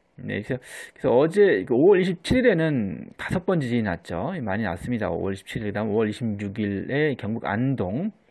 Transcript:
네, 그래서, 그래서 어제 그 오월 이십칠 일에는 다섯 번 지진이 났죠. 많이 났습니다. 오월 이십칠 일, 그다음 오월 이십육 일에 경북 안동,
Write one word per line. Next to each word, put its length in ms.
네, 200
그래서, 160
그래서 240
어제 500
그 80
오월 280
이십칠 420
일에는 720
다섯 300
번 120
지진이 220
났죠. 640
많이 220
났습니다. 440
오월 240
이십칠 300
일, 60
그다음 200
오월 220
이십육 480
일에 560
경북 320
안동, 680